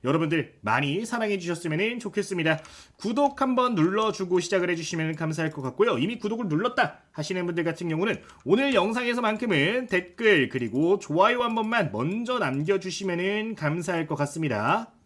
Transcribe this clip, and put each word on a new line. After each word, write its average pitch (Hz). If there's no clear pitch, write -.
여러분들 160
많이 143
사랑해 220
주셨으면은 175
좋겠습니다. 175
구독 277
한번 247
눌러주고 185
시작을 180
해주시면 160
감사할 160
것 143
같고요. 156
이미 202
구독을 220
눌렀다 208
하시는 180
분들 175
같은 170
경우는 170
오늘 254
영상에서만큼은 226
댓글 180
그리고 135
좋아요 214
한 226
번만 220
먼저 214
남겨주시면은 190
감사할 160
것 156
같습니다. 143